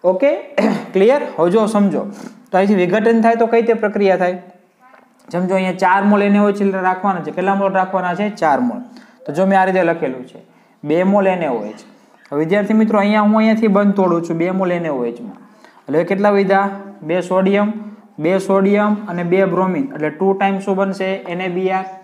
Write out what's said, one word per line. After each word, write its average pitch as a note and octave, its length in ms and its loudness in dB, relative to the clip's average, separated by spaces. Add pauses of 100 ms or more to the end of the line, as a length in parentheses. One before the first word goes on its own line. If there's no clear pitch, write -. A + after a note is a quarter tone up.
ઓકે, C4+ 260 2 (360)
<clears throat> - 280 -4
Clear? A#3 280 4 (160)
હવે F3 140 2
જો G#3+ 160 2
સમજો, G3+ 340 0 (480)
તો F3+ 80 0
અહીંથી G3+ 180 4
વિઘટન G#3+ 460 2
થાય A3+ 140 4
તો A3+ 120 2
કઈ A3+ 140 2
રીતે A3+ 220 2
પ્રક્રિયા G3+ 340 2
થાય? F3+ 200 -2 (880)
સમજો, F#3 280 -2
અહીંયા F#3 280 -2
ચાર F#3+ 200 4
મોલ G3+ 180 4
એનએઓએચ G3+ 400 2 (120)
રાખવાના F#3 520 -2
છે. D3+ 60 -8
કેટલા F#3+ 240 -2
મોલ G3 160 0
રાખવાના F#3 440 -2
છે? G#3 160 -4
ચાર D3 300 0
મોલ. A2+ 200 -4 (440)
તો - 60 -8
જો F3 140 0
મેં F#3+ 140 2
આ F#3 60 2
રીતે F#3 180 0
લખેલું C#3 420 -2
છે, - 160 -20 (420)
બે D#3+ 200 0
મોલ F#3+ 320 2
એનએઓએચ. A#2 500 -6 (460)
હવે C#3+ 80 -2
વિદ્યાર્થી G3+ 420 0
મિત્રો, G#3+ 180 2
અહીંયા G#3 280 2
હું G#3+ 100 4
અહીંયાથી A3 400 2
બંધ G3+ 180 2
તોડું F3 300 0
છું E3+ 120 -4
બે F3 140 0
મોલ F#3 200 -2
એનએઓએચ C3 500 -4
માં. G2+ 180 -16 (480)
એટલે D#3 180 0
કેટલા G3 260 2
વધ્યા? G3 360 2 (340)
બે E3 200 -2
સોડિયમ, G3+ 520 0 (440)
બે E3 220 0
સોડિયમ G3+ 680 2
અને F3 160 -6
બે F#3 220 2
બ્રોમિન, F3+ 480 -2
એટલે D3+ 180 -4
ટુ F#3+ 220 0
ટાઇમ G3 280 0
શું G3 140 -2
બનશે? F#3+ 340 -2 (180)
એન F3 140 -6
એ F#3 80 -4
બી F#3 220 -2
આર. F#3+ 140 -4 (180)